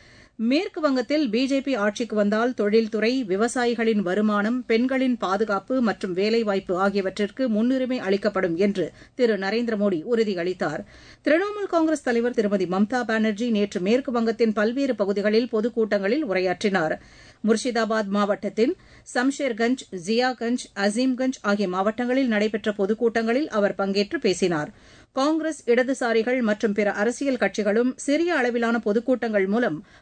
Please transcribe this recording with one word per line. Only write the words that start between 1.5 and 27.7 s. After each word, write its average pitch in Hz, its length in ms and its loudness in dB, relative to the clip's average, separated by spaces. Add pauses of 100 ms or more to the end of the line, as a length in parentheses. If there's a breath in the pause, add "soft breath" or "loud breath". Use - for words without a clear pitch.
பி 277 160 -4
ஆட்சிக்கு 208 400 -2
வந்தால் 214 380 2
தொழில்துறை, 214 560 2 (140)
விவசாயிகளின் 226 760 0
வருமானம், 208 560 0 (100)
பெண்களின் 254 500 2
பாதுகாப்பு 202 640 -2
மற்றும் 196 340 -2
வேலைவாய்ப்பு 202 600 0
ஆகியவற்றிற்கு 196 720 -2
முன்னுரிமை 247 500 0
அளிக்கப்படும் 190 580 0
என்று 190 300 0 (280 loud breath)
திரு 220 220 2
நரேந்திர 220 400 -2
மோடி 196 280 0
உறுதியளித்தார். 185 800 -2 (400 loud breath)
திரிணாமுல் 392 480 0
காங்கிரஸ் 320 340 0
தலைவர் 240 320 0
திருமதி 202 300 0
மம்தா 202 360 0
பானர்ஜி 220 480 0
நேற்று 202 300 0
மேற்கு 233 320 0
வங்கத்தின் 226 440 0
பல்வேறு 240 400 0
பகுதிகளில் 208 540 0
பொதுக்கூட்டங்களில் 220 760 0
உரையாற்றினார். 185 720 0 (480 loud breath)
முர்ஷிதாபாத் 220 680 0
மாவட்டத்தின் 202 640 0 (340 loud breath)
சம்ஷேர்கஞ்ச், 247 760 0 (180)
ஜியாகஞ்ச், 233 640 -2 (120)
அசீம்கஞ்ச் 254 680 0
ஆகிய 202 260 0
மாவட்டங்களில் 233 640 0
நடைபெற்ற 214 400 0
பொதுக்கூட்டங்களில் 226 760 0
அவர் 202 280 0
பங்கேற்று 202 420 0
பேசினார். 175 520 0 (460 loud breath)
காங்கிரஸ், 311 500 0
இடதுசாரிகள் 240 760 2
மற்றும் 214 320 0
பிற 208 180 2
அரசியல் 240 460 -2
கட்சிகளும் 214 580 0